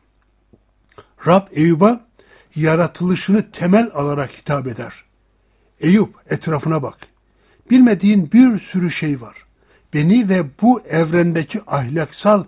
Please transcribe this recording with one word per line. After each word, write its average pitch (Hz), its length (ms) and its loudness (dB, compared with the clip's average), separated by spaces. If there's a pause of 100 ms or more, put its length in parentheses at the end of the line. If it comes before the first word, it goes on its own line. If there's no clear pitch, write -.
(1300)
Rab 190 240 2
Eyüp'a 170 540 2 (500)
yaratılışını 175 960 -2
temel 202 420 0
alarak 143 380 -6
hitap 139 360 -8
eder. - 360 -14 (760)
"Eyüp, 180 300 2 (200)
etrafına 160 540 -4
bak. 110 140 -12 (760)
Bilmediğin 208 600 4
bir 233 280 4
sürü 180 320 -4
şey 143 300 -4
var. - 240 -20 (480)
Beni 185 360 2
ve 185 140 0 (180)
bu 233 200 2
evrendeki 165 880 -2
ahlaksal 156 800 -2